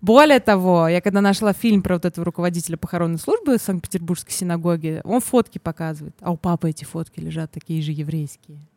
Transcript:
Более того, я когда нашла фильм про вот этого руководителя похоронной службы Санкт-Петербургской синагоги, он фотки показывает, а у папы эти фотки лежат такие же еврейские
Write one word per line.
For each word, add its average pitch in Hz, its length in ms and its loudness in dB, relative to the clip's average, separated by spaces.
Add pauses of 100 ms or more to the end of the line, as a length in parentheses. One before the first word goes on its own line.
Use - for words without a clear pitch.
Более 262 380 8
того, 180 480 4
я 175 120 2
когда 202 220 2
нашла 196 320 2
фильм 214 260 2
про 180 140 0
вот 170 100 -2
этого 170 220 -4
руководителя 170 500 -4
похоронной 165 420 -4
службы 302 400 0
Санкт-Петербургской 175 760 -4
синагоги, 165 680 -2
он 233 200 0
фотки - 340 -2
показывает, 160 640 -10
а 180 100 -6
у 165 60 -2
папы 170 320 -2
эти 151 160 -8
фотки - 360 -10
лежат 160 320 -8
такие 160 280 -6
же 156 120 -4
еврейские 151 680 -8 (180)